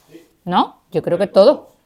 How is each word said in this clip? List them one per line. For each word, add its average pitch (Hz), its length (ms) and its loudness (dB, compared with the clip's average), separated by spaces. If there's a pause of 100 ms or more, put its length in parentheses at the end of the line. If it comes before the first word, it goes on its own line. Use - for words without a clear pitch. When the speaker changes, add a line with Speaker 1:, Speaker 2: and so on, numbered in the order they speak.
Speaker 1:
Sí. - 120 -20 (240)
Speaker 2:
¿No? 180 320 -4 (140)
Yo 156 100 -6
creo 170 160 -4
que 196 100 -4
Speaker 1:
Todos. 208 300 2
Speaker 2:
todos - 160 -20 (120)